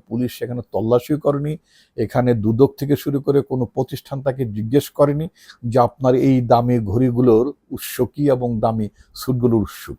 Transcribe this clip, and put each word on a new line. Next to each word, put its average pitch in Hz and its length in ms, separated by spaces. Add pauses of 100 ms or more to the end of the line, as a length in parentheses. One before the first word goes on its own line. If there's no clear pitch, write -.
পুলিশ 120 300
সেখানে 120 240 (100)
তল্লাশিও 120 480
করেনি, 143 380 (400)
এখানে 123 360
দুদক 113 460
থেকে 143 160
শুরু 135 260
করে 139 200
কোনো 131 240
প্রতিষ্ঠান 135 560
তাকে 135 240
জিজ্ঞেস 110 440
করেনি 147 380 (380)
যে 120 140
আপনার 127 360
এই 131 260
দামি 120 380
ঘড়িগুলোর 120 760 (180)
উৎস - 300 (120)
কী 143 160
এবং 123 300
দামি 110 300 (260)
স্যুটগুলোর 120 460
উৎস - 380